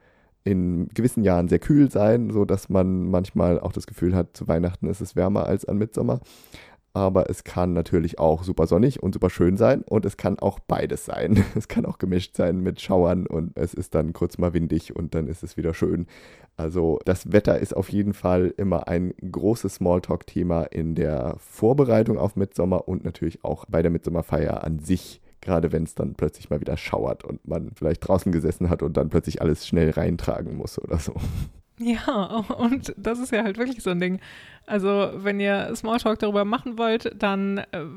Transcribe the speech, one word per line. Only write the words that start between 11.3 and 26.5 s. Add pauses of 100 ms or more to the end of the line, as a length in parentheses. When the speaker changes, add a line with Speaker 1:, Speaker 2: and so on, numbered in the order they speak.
Speaker 1:
<laughs>
Es
kann
auch
gemischt
sein
mit
Schauern
und
es
ist
dann
kurz
mal
windig
und
dann
ist
es
wieder
schön. (480)
Also
das
Wetter
ist
auf
jeden
Fall
immer
ein (180)
großes
Smalltalk-Thema
in
der
Vorbereitung
auf
Mitsommer
und
natürlich
auch
bei
der
Mitsommerfeier
an
sich, (200)
gerade
wenn's
dann
plötzlich
mal